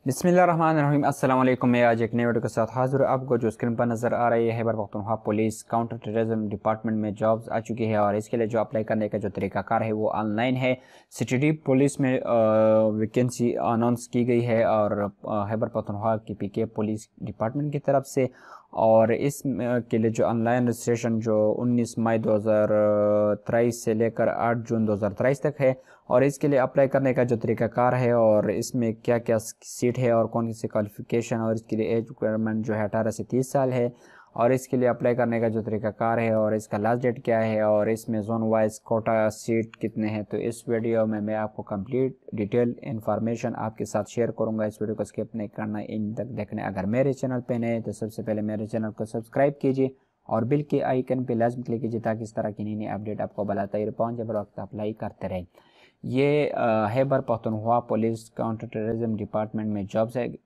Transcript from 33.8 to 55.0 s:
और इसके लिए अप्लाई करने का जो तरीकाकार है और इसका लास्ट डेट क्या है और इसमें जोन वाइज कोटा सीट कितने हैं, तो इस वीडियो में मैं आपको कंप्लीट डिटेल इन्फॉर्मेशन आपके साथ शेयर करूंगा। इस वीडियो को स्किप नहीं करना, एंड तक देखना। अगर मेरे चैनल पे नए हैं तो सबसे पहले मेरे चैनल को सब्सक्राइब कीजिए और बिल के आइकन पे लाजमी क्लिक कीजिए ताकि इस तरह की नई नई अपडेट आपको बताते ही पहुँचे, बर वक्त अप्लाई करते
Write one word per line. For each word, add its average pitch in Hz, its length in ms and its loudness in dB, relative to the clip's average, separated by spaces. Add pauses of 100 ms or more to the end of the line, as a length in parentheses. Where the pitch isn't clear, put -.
और 120 160 4
इसके 131 260 0
लिए 123 120 4
अप्लाई 120 260 0
करने 117 260 0
का 113 80 2
जो 110 120 -2
तरीकाकार 110 580 -2
है 113 160 2
और 107 200 2
इसका 107 220 -4
लास्ट 113 240 0
डेट 127 220 -2
क्या 113 160 2
है 110 240 0
और 107 260 4
इसमें 110 320 -2
जोन 113 220 -2
वाइज 110 360 2
कोटा 113 500 2
सीट 113 460 -2
कितने 107 340 -4
हैं, 107 140 -4
तो 104 140 -6
इस - 320 -6
वीडियो 113 360 2
में 107 160 -2
मैं 107 140 -2
आपको 107 280 -6
कंप्लीट 127 540 -2 (180)
डिटेल 120 480 0
इन्फॉर्मेशन 113 720 -2
आपके 113 320 -6
साथ 107 180 -4
शेयर 117 280 -2
करूंगा। 110 340 -2
इस 107 160 -6
वीडियो 107 140 -4
को - 80 -4
स्किप - 320 -8
नहीं 107 120 -6
करना, 107 320 -8
एंड 107 380 -6
तक 113 80 -6
देखना। 107 420 -8
अगर 95 180 -4
मेरे 127 280 2
चैनल 127 260 -4
पे 123 180 -4
नए 117 100 -2
हैं 117 140 -2
तो 110 100 -6
सबसे 104 320 -8
पहले 107 180 -2
मेरे 107 260 -4
चैनल 110 220 -4
को 107 160 -8
सब्सक्राइब 135 560 0
कीजिए 131 340 0 (340)
और 113 140 0
बिल 143 200 0
के 147 160 -2
आइकन 131 440 -2
पे 123 120 -2
लाजमी 120 280 0
क्लिक 117 180 -4
कीजिए 117 180 -4
ताकि 113 240 -4
इस 104 120 -12
तरह 110 160 -4
की 104 120 -8
नई 107 120 -6
नई 107 100 -6
अपडेट 101 360 -6
आपको 101 240 -6
बताते 101 320 -4
ही 107 120 -2
पहुँचे, 117 340 -4
बर 110 120 -6
वक्त 101 240 -6
अप्लाई 107 340 -6
करते - 340 -10